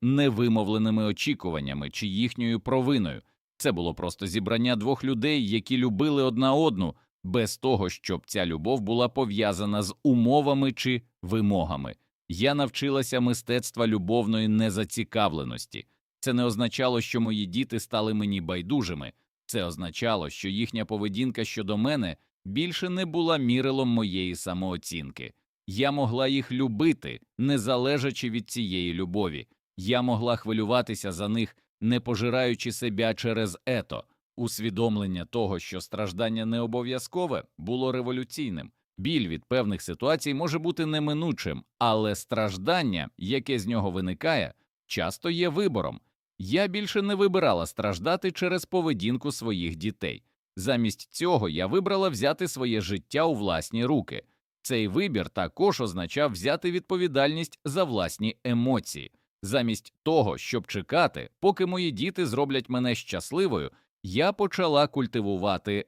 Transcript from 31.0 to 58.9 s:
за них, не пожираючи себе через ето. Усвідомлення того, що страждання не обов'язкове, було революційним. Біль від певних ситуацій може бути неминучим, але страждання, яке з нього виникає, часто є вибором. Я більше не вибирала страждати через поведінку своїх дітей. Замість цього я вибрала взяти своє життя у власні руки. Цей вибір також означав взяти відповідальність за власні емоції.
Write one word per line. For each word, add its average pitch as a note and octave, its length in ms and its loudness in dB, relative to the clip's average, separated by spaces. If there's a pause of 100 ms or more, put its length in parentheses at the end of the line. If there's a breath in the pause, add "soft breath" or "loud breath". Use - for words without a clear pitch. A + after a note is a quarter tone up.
за F#2+ 160 -4
них, A2 280 -2 (240)
не A#2+ 200 2
пожираючи A#2+ 720 0
себе A2+ 420 0
через A2 520 -2
ето. G2+ 380 -4 (320)
Усвідомлення G#2+ 880 -2
того, G2+ 340 -2
що F2+ 220 -8
страждання G#2+ 680 -4
не A#2 140 0
обов'язкове, B2 840 -4 (140)
було B2 340 -2
революційним. B2+ 800 -4 (280)
Біль A#2 300 2
від D#2+ 160 -4
певних G#2 380 0
ситуацій C#3 520 0
може D#3 240 0
бути E3 280 -2
неминучим, D3+ 800 -2 (140)
але A2 360 4
страждання, G#2 1040 0
яке B2 400 -2
з F#2+ 80 -6
нього G#2 240 0
виникає, F#2 640 -2 (320)
часто G2 440 -2
є E3+ 180 0
вибором. B2 520 0 (440)
Я D#3 220 2
більше G3+ 360 -2
не G3+ 120 2
вибирала F3+ 520 4
страждати G#2+ 640 -2
через F3+ 320 -2
поведінку C3 680 0
своїх F2+ 440 -2
дітей. E2 460 -6 (340)
Замість A2+ 560 0
цього D#3 360 2
я E2 180 0
вибрала F#3+ 420 2
взяти D3+ 400 0
своє B2 320 0
життя G2+ 440 -2
у E3 100 2
власні G#2 500 0
руки. B2+ 380 0 (400)
Цей A2 260 0
вибір G#2+ 400 0
також C3+ 520 0
означав G#2+ 520 -2
взяти C#3 380 -2
відповідальність E3 920 0
за D3+ 200 0
власні G#2+ 600 0
емоції. A#2+ 680 0 (320)